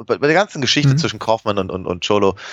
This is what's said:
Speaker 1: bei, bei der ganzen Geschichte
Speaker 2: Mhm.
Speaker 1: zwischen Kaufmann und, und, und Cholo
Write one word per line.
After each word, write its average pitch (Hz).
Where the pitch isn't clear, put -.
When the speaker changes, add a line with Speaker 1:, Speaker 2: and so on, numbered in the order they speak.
Speaker 1:
bei, 117
bei 123
der 160
ganzen 190
Geschichte 139
Speaker 2:
Mhm. 135
Speaker 1:
zwischen 110
Kaufmann 110
und, 95
und, 92
und 90
Cholo 101